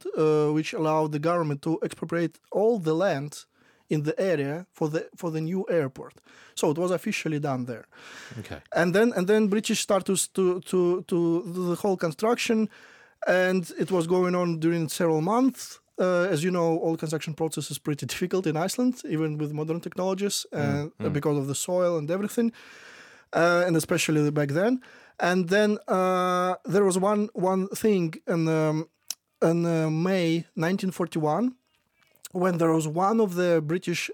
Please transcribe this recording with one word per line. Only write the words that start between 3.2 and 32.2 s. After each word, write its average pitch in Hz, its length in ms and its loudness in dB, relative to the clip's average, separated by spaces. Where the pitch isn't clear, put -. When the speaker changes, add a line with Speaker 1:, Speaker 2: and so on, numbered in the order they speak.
Speaker 1:
in 151 140 0
the 156 160 -2
area 165 540 -2
for 156 160 -2
the, 160 260 -4
for 170 160 -6
the 156 100 -4
new 185 280 -4
airport. 139 440 -2
So - 160 2
it 143 60 -2
was 180 140 0
officially 165 480 -2
done 131 260 -4
there. 113 200 -12
Speaker 2:
Okay. 82 200 -12
Speaker 1:
And 165 180 2
then, 226 220 4
and 180 120 0
then 214 200 4
British 214 320 0
start 196 260 0
to 196 80 0
s-, - 200 0
to, 185 280 2
to, 180 460 2
to 170 360 2
do 180 160 -4
the 175 60 0
whole 190 220 0
construction, 214 720 0
and 185 520 2
it 175 100 -2
was 180 180 0
going 180 280 2
on 175 240 0
during 165 300 0
several 160 320 0
months. 247 580 0
Uh, 180 320 2
as 151 120 0
you 185 60 0
know, 170 300 2
all 165 180 -2
construction 156 360 -6
process 156 360 -4
is 147 100 -8
pretty 147 280 -4
difficult 185 400 -2
in 151 100 0
Iceland, 247 500 -2
even 156 300 -2
with 151 160 -4
modern 156 280 -4
technologies, 190 720 -4
uh, - 40 -6
Speaker 2:
Mm, 143 420 -2
mm. - 140 -4
Speaker 1:
because 147 240 0
of 139 100 -2
the 139 60 -4
soil 180 440 0
and 147 120 -4
everything, 208 420 0
uh, 175 340 4
and 165 80 2
especially 151 560 2
back 147 180 0
then. 214 320 2
And 175 300 2
then, 208 280 4
uh, 185 680 2
there 202 180 2
was 185 140 4
one, 208 360 2
one 190 340 0
thing 185 480 0
in, 165 200 0
um, 156 400 0
in, 170 240 2
uh, 160 260 0
May 170 540 0
nineteen 185 360 0
forty-one, 170 600 0